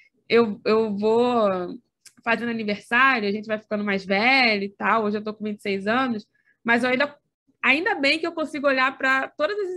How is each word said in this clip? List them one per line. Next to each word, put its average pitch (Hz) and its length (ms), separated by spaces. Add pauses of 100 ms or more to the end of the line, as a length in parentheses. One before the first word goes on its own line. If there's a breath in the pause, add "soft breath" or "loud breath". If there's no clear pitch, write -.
(280 soft breath)
eu, 226 360
eu 220 300
vou 220 540 (760)
fazendo 233 280
aniversário, 226 800
a 202 40
gente 214 140
vai 214 120
ficando 214 240
mais 196 220
velho 214 580
e 196 60
tal, 208 360
hoje 208 120
eu 208 80
tô 214 100
com 214 80
vinte 208 160
e - 40
seis 196 260
anos, 240 400 (340)
mas 233 220
eu 254 60
ainda, 277 260 (440)
ainda 330 360
bem 294 220
que 320 80
eu 339 60
consigo 302 360
olhar 262 280
pra 269 300
todas 381 320
as 381 180